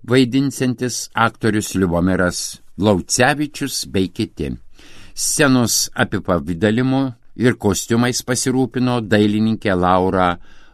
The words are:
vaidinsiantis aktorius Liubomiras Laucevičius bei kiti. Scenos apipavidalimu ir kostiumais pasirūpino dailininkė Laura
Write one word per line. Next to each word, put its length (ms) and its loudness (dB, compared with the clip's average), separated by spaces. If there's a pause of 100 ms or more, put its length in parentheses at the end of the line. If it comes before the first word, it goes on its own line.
vaidinsiantis 1040 0
aktorius 640 0
Liubomiras 640 2 (400)
Laucevičius 1120 0
bei 160 0
kiti. 400 -6 (640)
Scenos 800 0
apipavidalimu 1120 0 (320)
ir 240 0
kostiumais 640 0
pasirūpino 800 -2
dailininkė 720 2
Laura 560 2 (400)